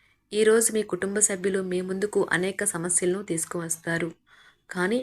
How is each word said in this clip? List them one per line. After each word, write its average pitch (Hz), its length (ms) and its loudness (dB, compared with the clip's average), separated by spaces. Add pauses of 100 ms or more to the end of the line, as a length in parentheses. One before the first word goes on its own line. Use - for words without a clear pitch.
(320)
ఈరోజు 220 460 4
మీ 214 60 2 (100)
కుటుంబ 196 260 -2 (100)
సభ్యులు 196 320 -2 (100)
మీ 180 80 -2 (120)
ముందుకు 196 300 0 (160)
అనేక 190 260 -2 (100)
సమస్యలను 180 480 0 (100)
తీసుకువస్తారు, 165 800 -4 (580)
కానీ 190 340 0